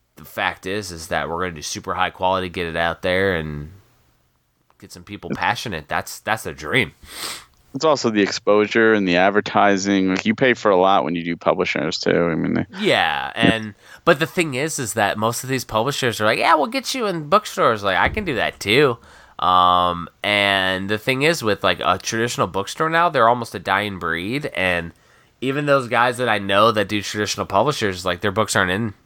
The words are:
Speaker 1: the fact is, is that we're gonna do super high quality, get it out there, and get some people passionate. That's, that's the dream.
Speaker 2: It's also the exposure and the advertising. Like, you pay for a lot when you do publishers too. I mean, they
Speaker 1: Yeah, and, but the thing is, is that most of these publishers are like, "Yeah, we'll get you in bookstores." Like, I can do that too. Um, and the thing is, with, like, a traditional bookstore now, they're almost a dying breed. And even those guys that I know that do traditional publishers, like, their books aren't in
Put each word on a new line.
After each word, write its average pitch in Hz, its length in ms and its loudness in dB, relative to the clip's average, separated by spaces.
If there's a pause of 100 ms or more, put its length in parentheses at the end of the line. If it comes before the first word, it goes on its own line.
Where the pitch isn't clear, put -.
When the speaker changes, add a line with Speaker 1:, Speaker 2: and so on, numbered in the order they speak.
(160)
Speaker 1:
the 78 100 -20
fact 92 400 -4
is, 95 260 -6
is 82 160 -14
that 78 220 -2
we're 85 140 -4
gonna 90 120 -6
do 76 60 -14
super 95 320 -8
high 90 160 -2
quality, 92 400 -2
get 87 180 -6
it 80 80 -6
out 82 280 -2
there, 92 320 0
and 78 360 -6 (1080)
get 95 120 -20
some 90 120 -18
people 95 320 -14
passionate. 90 520 -4
That's, - 320 -6
that's 107 240 -4
the 92 80 -8
dream. 76 420 -2 (840)
Speaker 2:
It's 139 100 -4
also 143 240 2
the 104 140 2
exposure 104 720 2
and 101 120 0
the 87 100 2
advertising. 101 920 2
Like, 92 160 -2
you 110 80 2
pay 123 220 2
for 107 160 2
a 98 40 6
lot 92 280 4
when 76 100 -2
you 87 100 -4
do 85 140 -4
publishers 82 600 -2
too. 85 320 2
I - 20 0
mean, 82 220 -2
they 82 100 -2 (140)
Speaker 1:
Yeah, 85 560 0
and, 113 400 0 (300)
but 165 120 4
the 156 80 -2
thing 156 300 -2
is, 147 240 -4
is 120 160 -4
that 101 240 2
most 113 240 0
of 127 80 -10
these 131 120 -2
publishers 117 560 -2
are 107 60 0
like, 120 140 2
"Yeah, - 160 4
we'll 285 100 2
get 254 300 -6
you 247 100 -2
in 165 240 -4
bookstores." 151 540 0
Like, 95 140 2
I 104 120 2
can 214 160 -6
do 160 80 -4
that 90 260 -2
too. 120 380 4 (400)
Um, 90 720 4 (140)
and 98 680 2
the 107 80 0
thing 131 240 -2
is, 151 220 0
with, 104 200 -2
like, 90 160 2
a 90 200 0
traditional 113 480 -2
bookstore 98 420 -4
now, 165 180 2
they're 131 220 4
almost 120 240 -2
a 104 60 -8
dying 98 400 -2
breed. 90 480 -4
And 85 440 -2 (480)
even 135 280 -2
those 139 200 2
guys 120 300 0
that 123 100 0
I 107 120 2
know 98 320 4
that 104 160 0
do 101 160 -2
traditional 104 420 -4
publishers, 98 580 0
like, 90 180 -2
their 104 100 0
books 101 240 0
aren't 95 160 2
in 101 240 -4 (100)